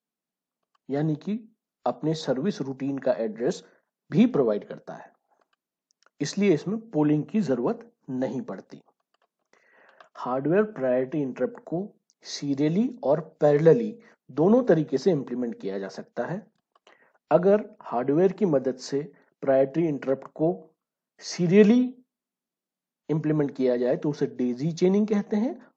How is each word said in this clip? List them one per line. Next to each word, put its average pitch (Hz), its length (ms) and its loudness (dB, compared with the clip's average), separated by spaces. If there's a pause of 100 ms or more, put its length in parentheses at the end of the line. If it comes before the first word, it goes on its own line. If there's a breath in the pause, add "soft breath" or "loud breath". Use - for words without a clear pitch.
(920)
यानी 151 260 0
कि 208 400 -8 (300)
अपने 147 280 -2
सर्विस 147 460 -2
रूटीन 135 380 -6
का - 140 0
एड्रेस 113 520 -4 (460 soft breath)
भी 180 160 4
प्रोवाइड 123 420 0
करता - 260 -16
है, - 180 -20 (1080)
इसलिए 190 340 0
इसमें 196 360 -4
पोलिंग 151 340 2
की 220 160 -2
जरूरत 139 520 -2 (180)
नहीं 127 320 -6
पड़ती। - 400 -14 (1300 soft breath)
हार्डवेयर 143 460 0
प्रायोरिटी 131 600 -2
इंटरप्ट 127 420 -6
को 190 300 -8 (280)
सीरियली 156 840 -2
और 156 360 -2
पैरेलली 147 600 4 (300 soft breath)
दोनों 190 340 4
तरीके 160 340 2
से 190 120 0
इंप्लीमेंट 123 500 -4
किया 95 180 -6
जा 98 100 -8
सकता - 380 -10
है। 175 200 -8 (840 soft breath)
अगर - 500 2
हार्डवेयर 143 520 0
की 214 120 -4
मदद 131 320 0
से - 360 -8 (280 soft breath)
प्रायोरिटी 139 480 2
इंटरप्ट 135 380 -4
को 170 440 -4 (480)
सीरियली 214 760 4 (1120)
इंप्लीमेंट 151 480 0
किया 127 200 2
जाए, 123 200 0
तो 165 140 -2
उसे 143 160 -2
डेजी 127 460 -2
चेनिंग 190 360 2
कहते 208 280 -2
हैं, 247 400 -4